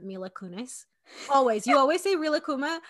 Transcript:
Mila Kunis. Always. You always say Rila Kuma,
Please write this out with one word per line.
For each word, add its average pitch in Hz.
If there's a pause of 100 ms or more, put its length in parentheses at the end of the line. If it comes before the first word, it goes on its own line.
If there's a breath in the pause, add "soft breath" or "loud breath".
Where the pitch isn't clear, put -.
Mila 190
Kunis. 190 (440 loud breath)
Always. 240
You 285
always 302
say 392
Rila 302
Kuma, 302